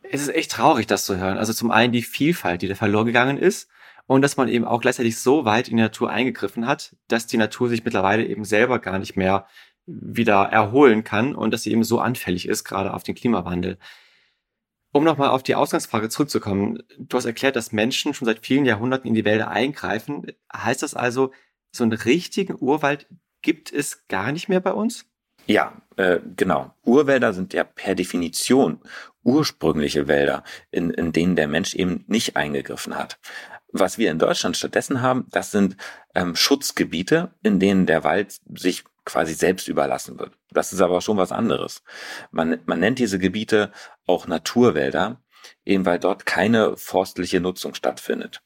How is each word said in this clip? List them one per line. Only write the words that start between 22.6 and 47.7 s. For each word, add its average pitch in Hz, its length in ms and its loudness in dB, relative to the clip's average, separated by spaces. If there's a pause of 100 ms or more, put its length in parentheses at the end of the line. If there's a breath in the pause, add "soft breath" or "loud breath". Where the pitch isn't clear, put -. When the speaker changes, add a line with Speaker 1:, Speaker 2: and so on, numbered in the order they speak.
Speaker 1:
gibt - 320 -4
es - 340 -6
gar 101 240 -4
nicht 170 180 -8
mehr 185 100 4
bei 185 120 0
uns? - 360 -4 (400)
Speaker 2:
Ja, 95 340 0 (160)
äh, 90 220 2 (160)
genau. 73 480 -2
Urwälder 127 500 4
sind 92 200 -6
ja 85 100 0
per - 320 -4
Definition 92 840 0 (420 loud breath)
ursprüngliche 78 840 0
Wälder, 71 360 2 (260 loud breath)
in, 85 220 -2
in 85 200 -2
denen 85 240 2
der 78 120 2
Mensch 80 260 -2
eben 90 320 -4
nicht - 320 -2
eingegriffen 73 580 -6
hat. - 220 -10 (540 loud breath)
Was - 260 0
wir 85 140 2
in 80 80 -4
Deutschland - 380 0
stattdessen 123 440 -2
haben, 127 300 0
das - 180 -4
sind, 101 260 0 (380 loud breath)
ähm, 90 220 -2
Schutzgebiete, 139 1080 0
in 104 180 2
denen 95 280 4
der 80 160 4
Wald 90 360 -2 (160)
sich - 280 -4 (220)
quasi 80 280 -2
selbst 85 340 0
überlassen 67 520 -2
wird. - 140 -10 (180)
Das 78 220 -2
ist 92 80 0
aber 90 200 4
schon 107 160 0
was 92 140 0
anderes. 71 520 -4 (480 loud breath)
Man, 80 340 -2
man 87 140 -2
nennt 123 200 2
diese 98 200 0
Gebiete 104 520 0 (340 loud breath)
auch 90 220 0
Naturwälder, 87 920 0 (440 loud breath)
eben 95 200 2
weil 87 140 2
dort 95 260 -2
keine 107 520 2
forstliche 90 640 -2
Nutzung - 320 -6